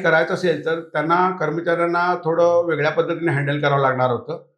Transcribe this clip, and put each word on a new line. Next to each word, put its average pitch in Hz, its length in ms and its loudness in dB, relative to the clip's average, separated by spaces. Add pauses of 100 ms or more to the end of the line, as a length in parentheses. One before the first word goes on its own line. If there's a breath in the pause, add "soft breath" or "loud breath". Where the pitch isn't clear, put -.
करायचं 170 320 2
असेल 160 320 -2
तर 160 140 -2
त्यांना, 170 520 0
कर्मचाऱ्यांना 170 840 -2
थोडं 170 500 2
वेगळ्या 156 260 0
पद्धतीने 160 400 0
हँडल 143 300 -2
करावं 143 200 2
लागणार 127 300 2
होतं. 131 340 -6 (120)